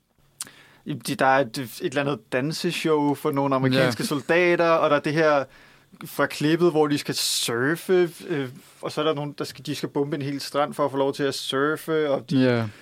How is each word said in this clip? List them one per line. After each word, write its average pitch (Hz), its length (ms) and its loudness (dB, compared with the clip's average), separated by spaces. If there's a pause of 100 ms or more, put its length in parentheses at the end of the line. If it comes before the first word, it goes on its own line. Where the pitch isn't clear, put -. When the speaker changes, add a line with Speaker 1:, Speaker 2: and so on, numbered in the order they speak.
(1080)
Speaker 1:
de, 143 80 -4
der 135 120 2
er 135 140 6
et, 127 180 -4
et 123 120 -8 (120)
eller 147 180 -2
andet 143 320 -4
danseshow 151 840 0
for 151 180 -4
nogle 139 220 0
amerikanske 131 480 2
Speaker 2:
Ja. 120 40 -2
Speaker 1:
soldater, 170 600 2
og 156 220 4
der 147 60 4
er 143 40 2
det 156 120 -2
her 147 320 4 (600)
fra 143 220 -2
klippet, 165 440 2
hvor 151 160 4
de 147 120 0
skal 139 160 -6
surfe, 165 960 0 (180)
øh, 143 200 -4 (340)
og 139 100 -8
så - 80 -4
er 151 40 0
der 156 100 2
nogen, 147 240 -6
der 151 60 -6
skal, - 220 -14
de 147 80 -4
skal 143 140 -6
bombe 147 280 -2
en 143 60 -4
hel 139 180 -6
strand 139 340 -2
for 147 100 0
at 139 60 0
få 135 60 -6
lov 139 180 0
til 147 80 -6
at 135 120 -2
surfe, 151 760 -2
og 135 200 -4
de 135 140 2
Speaker 2:
Ja. 120 220 2 (160)